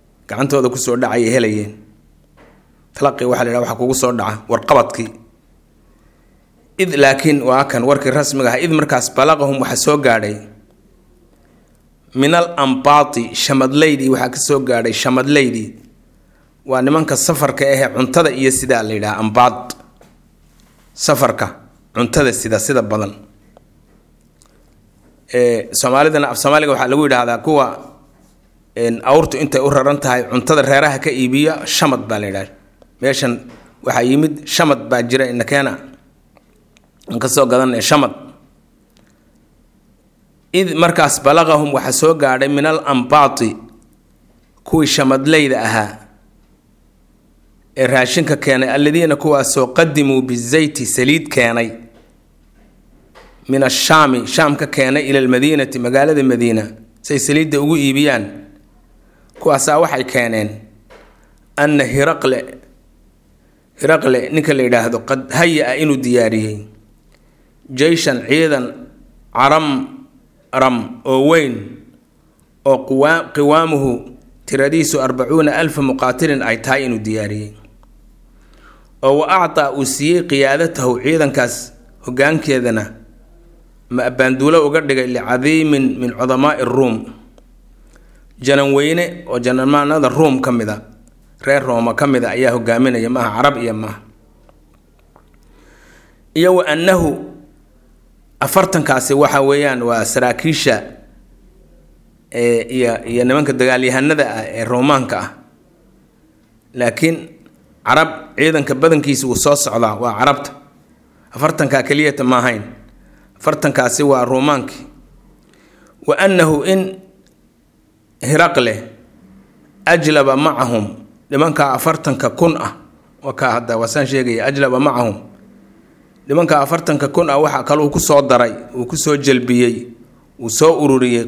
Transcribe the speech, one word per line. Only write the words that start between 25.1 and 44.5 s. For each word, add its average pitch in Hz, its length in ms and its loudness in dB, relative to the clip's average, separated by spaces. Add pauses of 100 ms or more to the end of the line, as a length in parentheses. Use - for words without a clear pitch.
Ee, 120 380 2
Soomaalidana, 143 580 2
af 117 80 -6
Soomaaliga 147 360 2
waxaa 120 140 -2
lagu 143 180 2
yidhaahdaa 120 320 0
kuwa, 143 280 2 (1120)
een, 117 280 -2
awrtu - 340 2
intay 139 240 0
u 139 80 2
raran 139 300 2
tahay, 123 320 0
cuntada 139 300 2
reeraha 139 380 2
ka - 120 -2
iibiya, 135 540 0
shamad 123 420 -2
baa 107 120 -4
la 104 80 -6
yidhaha. 98 200 -8 (540)
Meeshan 131 320 -2 (500)
waxaa - 200 0
yimid 143 440 0
shamad 135 420 0
baa 123 140 0
jira, 127 260 0
ina 120 160 -4
keena. 139 320 -2 (1300)
Aan 113 80 -6
ka 131 100 -6
soo 139 160 2
gadanay 123 360 0
shamad. 135 300 2 (2500)
Id 180 220 0
markaas 165 480 2
balaqahum 151 500 4
waxa 131 200 -2
soo 156 200 4
gaadhay 139 360 0
minal 147 360 0
ambaati, 135 640 2 (1120)